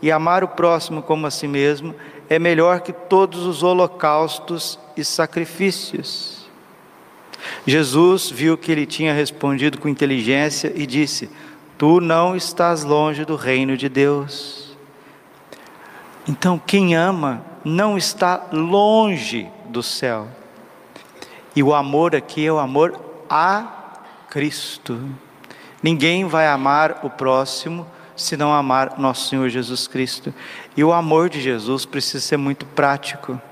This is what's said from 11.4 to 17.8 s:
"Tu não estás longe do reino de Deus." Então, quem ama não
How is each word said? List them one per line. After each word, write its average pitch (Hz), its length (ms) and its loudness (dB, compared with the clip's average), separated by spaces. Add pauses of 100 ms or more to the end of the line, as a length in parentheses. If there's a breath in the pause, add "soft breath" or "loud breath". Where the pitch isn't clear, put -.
"Tu 160 200 6
não 170 360 2
estás 170 480 0
longe 151 420 0
do 156 100 -4
reino 131 400 0
de 135 140 -2
Deus." 139 880 -2 (1500 loud breath)
Então, 165 320 0
quem 190 340 2
ama 165 500 0 (200)
não 196 340 0